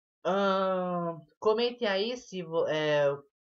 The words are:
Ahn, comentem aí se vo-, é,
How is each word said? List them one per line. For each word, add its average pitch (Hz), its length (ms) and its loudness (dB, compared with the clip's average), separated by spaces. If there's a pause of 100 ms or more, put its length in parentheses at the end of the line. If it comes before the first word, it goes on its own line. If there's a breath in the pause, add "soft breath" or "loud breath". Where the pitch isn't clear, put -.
(240)
Ahn, 180 960 0 (180)
comentem 240 480 0
aí 208 300 -2
se 185 260 -10
vo-, 160 260 -2
é, 147 480 2 (300)